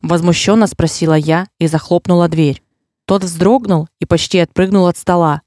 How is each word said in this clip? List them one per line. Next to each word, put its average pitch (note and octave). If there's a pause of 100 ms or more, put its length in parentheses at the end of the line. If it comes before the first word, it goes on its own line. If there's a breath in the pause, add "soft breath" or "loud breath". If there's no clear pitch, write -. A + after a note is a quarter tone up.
возмущённо F3
спросила D#3+
я D#3+ (100)
и E3
захлопнула F3
дверь. D#3+ (440)
Тот F#3+
вздрогнул F3+ (100)
и -
почти F3
отпрыгнул F#3
от F3
стола. E3